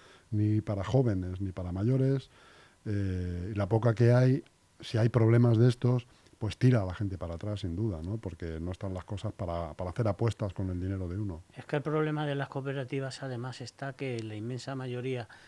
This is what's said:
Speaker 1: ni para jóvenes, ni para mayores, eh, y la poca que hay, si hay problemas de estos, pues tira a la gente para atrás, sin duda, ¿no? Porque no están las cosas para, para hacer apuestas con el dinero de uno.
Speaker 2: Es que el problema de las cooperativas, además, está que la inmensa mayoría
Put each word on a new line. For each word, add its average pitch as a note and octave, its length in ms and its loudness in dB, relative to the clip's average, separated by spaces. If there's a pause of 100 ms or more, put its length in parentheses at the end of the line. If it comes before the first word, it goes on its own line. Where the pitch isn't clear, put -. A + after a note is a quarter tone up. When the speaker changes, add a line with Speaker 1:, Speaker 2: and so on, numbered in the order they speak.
(300)
Speaker 1:
ni G#2+ 320 2
para G2 220 -4
jóvenes, G2 580 0
ni F#2+ 100 -4
para F2+ 200 -6
mayores, C3 600 0 (540)
eh, F#2 640 -4
y G#2 40 -8
la G2 140 -2
poca A2+ 240 4
que A#2 180 6
hay, B2+ 320 6 (360)
si - 180 -4
hay A2+ 120 6
problemas A#2 500 6
de B2 100 8
estos, B2 380 2 (320)
pues G#2 180 -4
tira B2 240 6
a F#2+ 40 -2
la F2+ 100 -4
gente F#2+ 240 -4
para E2+ 160 -6
atrás, G2+ 240 -6
sin E2+ 160 -4
duda, F#2+ 280 -2
¿no? G2+ 140 -4
Porque E2+ 420 -8
no E2+ 120 -6
están F#2+ 240 -8
las F2+ 100 -10
cosas G#2 260 -6
para, E2+ 440 -6
para F2+ 160 -6
hacer A2 160 -2
apuestas G#2 460 0
con F#2+ 180 -4
el F2+ 80 -4
dinero F#2 280 -4
de F2+ 120 -4
uno. F#2 240 -6 (120)
Speaker 2:
Es B2+ 100 -16
que - 100 -4
el C#3+ 80 -2
problema D3+ 420 -2
de C#3+ 80 -2
las C#3 160 -4
cooperativas, C3+ 720 -6
además, B2+ 400 -8
está C3+ 320 -10
que B2+ 300 -6
la G#2+ 120 -8
inmensa B2 380 -8
mayoría B2+ 560 -6 (180)